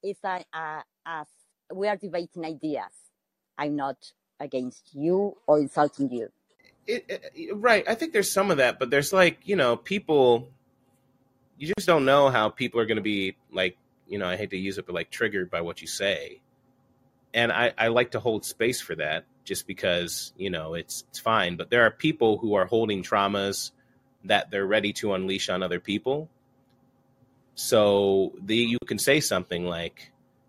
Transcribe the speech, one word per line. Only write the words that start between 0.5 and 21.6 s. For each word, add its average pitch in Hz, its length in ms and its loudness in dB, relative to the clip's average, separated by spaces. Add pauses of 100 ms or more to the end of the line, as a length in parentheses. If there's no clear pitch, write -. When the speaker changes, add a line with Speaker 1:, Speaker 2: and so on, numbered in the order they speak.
Speaker 1:
uh, 156 280 -10 (220)
as 160 220 -10 (460)
we 196 160 -4
are 208 80 -2
debating 175 480 -8
ideas. 147 480 -6 (640)
I'm 147 180 -4
not 135 360 -8 (280)
against 127 540 -8
you 180 420 0 (100)
or 151 120 6
insulting 143 520 0
you. 117 200 -6 (560)
Speaker 2:
It, 233 180 -4 (300)
it, 170 220 -10
right. 214 320 4
I 214 60 0
think 320 180 -4
there's 202 180 2
some 196 200 2
of 156 80 2
that, 123 200 4
but 123 120 -2
there's, 143 220 2
like, 185 320 6
you 196 120 -2
know, 123 200 4
people, 131 720 4 (1080)
you 151 180 -4
just - 100 -6
don't 160 180 6
know 139 240 8
how 110 220 2
people 120 300 -2
are 110 60 2
gonna 110 140 0
be, 98 360 -2 (140)
like, 92 260 -2 (300)
you 101 120 -8
know, 92 100 -2
I 92 80 -2
hate 101 140 -6
to 98 80 -6
use 95 180 -6
it, 98 100 -10
but, 90 80 -8
like, 85 160 -6
triggered 101 400 -4
by 85 120 -4
what 85 180 -10
you - 80 -16
say. 92 520 -4 (920)
And 117 180 2
I, 117 260 2
I 113 120 2
like 120 240 2
to 117 80 -4
hold 110 240 -2
space 123 360 -2
for - 160 -10
that 78 280 -4 (200)
just - 220 -8
because, 87 680 -4
you 95 140 -6
know, 80 240 -8
it's, - 340 -12
it's - 100 -16
fine. 98 380 0
But 82 140 -10